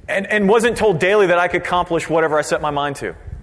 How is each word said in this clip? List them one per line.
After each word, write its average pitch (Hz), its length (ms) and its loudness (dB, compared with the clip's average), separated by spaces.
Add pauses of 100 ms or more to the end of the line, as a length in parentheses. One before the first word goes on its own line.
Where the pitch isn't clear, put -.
And, 196 200 -4
and 208 220 0
wasn't 226 280 2
told 196 220 2
daily 196 280 4
that 175 100 4
I 175 100 2
could 175 140 -2
accomplish 175 480 -2
whatever 156 300 0
I - 20 2
set 156 180 -2
my 151 120 -2
mind 143 260 -4
to. 92 180 -8 (280)